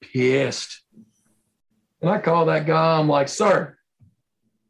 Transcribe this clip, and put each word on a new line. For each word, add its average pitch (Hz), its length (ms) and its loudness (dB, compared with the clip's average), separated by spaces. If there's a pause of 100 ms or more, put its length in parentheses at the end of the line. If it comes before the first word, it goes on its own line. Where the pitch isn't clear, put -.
pissed. - 800 -2 (1200)
And 160 80 0
I 214 80 0
called 165 300 0
that 151 180 -2
guy, 160 320 2
I'm 151 100 0
like, 139 220 0
"Sir, - 480 0 (920)